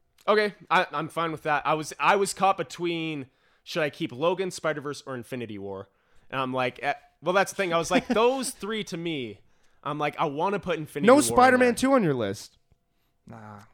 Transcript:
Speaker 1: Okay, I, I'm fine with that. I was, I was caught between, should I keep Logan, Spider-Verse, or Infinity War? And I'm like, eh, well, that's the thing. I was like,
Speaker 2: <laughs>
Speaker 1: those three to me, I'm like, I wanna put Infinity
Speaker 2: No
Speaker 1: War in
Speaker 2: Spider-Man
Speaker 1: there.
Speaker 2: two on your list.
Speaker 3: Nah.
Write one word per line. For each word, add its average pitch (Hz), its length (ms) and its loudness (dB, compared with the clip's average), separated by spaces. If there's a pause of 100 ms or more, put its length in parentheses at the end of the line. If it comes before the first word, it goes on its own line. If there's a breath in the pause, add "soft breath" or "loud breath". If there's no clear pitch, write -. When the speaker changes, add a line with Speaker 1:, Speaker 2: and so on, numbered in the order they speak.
(280)
Speaker 1:
Okay, 208 260 2 (160)
I, 175 220 4
I'm 151 160 -4
fine 165 240 -4
with 151 120 -10
that. 147 220 0
I 147 80 2
was, 156 240 -6
I 165 180 4
was 196 180 0
caught 196 220 2
between, 160 680 -6 (380)
should - 180 -4
I 147 80 0
keep 151 220 -8
Logan, 175 380 -2
Spider-Verse, 147 560 -6
or 131 100 -8
Infinity 117 420 -10
War? 98 300 -10 (420)
And 131 100 -4
I'm 131 120 -2
like, 127 300 -2
eh, 143 120 0 (280)
well, 165 100 -2
that's 190 200 2
the - 40 -14
thing. 185 160 -2
I 165 60 2
was 165 120 -2
like, 180 180 2
Speaker 2:
<laughs> - 0 -
Speaker 1:
those 247 420 2
three 214 340 -8
to - 120 -12
me, 151 440 -8 (420)
I'm 147 160 -6
like, 151 200 -2
I 165 80 0
wanna 170 320 -2
put 165 200 -4
Infinity 147 280 -4
Speaker 2:
No 247 80 10
Speaker 1:
War 294 60 6
in - 40 4
Speaker 2:
Spider-Man 247 440 6
Speaker 1:
there. 240 60 2
Speaker 2:
two 262 200 2
on 240 100 4
your 147 100 4
list. 104 440 -4 (680)
Speaker 3:
Nah. 107 340 -20 (140)